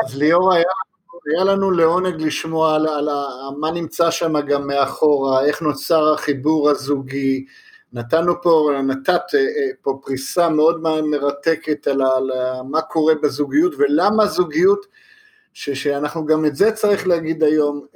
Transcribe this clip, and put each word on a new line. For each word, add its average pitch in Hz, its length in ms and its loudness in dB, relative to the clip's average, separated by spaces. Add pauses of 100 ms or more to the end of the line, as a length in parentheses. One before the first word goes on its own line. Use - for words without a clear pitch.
אז 123 120 -10
ליאור, 175 360 4
היה, 170 100 4 (720)
היה 180 80 0
לנו 196 280 2
לעונג 170 500 2
לשמוע 160 540 0
על, 156 120 2
על 151 220 -2
ה-, 139 480 -6
מה 156 140 -2
נמצא 170 400 -2
שם 156 300 -2
גם 143 260 -2
מאחורה, 139 800 2
איך 147 160 0
נוצר 156 520 0
החיבור 147 560 0
הזוגי, 135 760 -2 (480)
נתנו 165 480 0
פה, 156 280 4 (140)
נתת, 135 380 0 (140)
אה, 139 40 4
אה, 135 60 4 (360)
פה 139 220 -2
פריסה 139 460 -2
מאוד 160 380 2
מ-, 156 240 -2
מרתקת 147 760 -2
על 139 140 0
ה-, 131 160 2
על 131 140 -2
ה-, 127 320 -4
מה 147 180 -2
קורה 156 340 2
בזוגיות, 147 640 0
ולמה 175 500 2
זוגיות, 175 580 0 (680)
ש-, - 160 -8 (140)
שאנחנו 147 420 -2
גם 156 200 2
את 143 100 0
זה 202 160 2
צריך 208 360 0
להגיד 160 360 0
היום, 147 420 2 (100)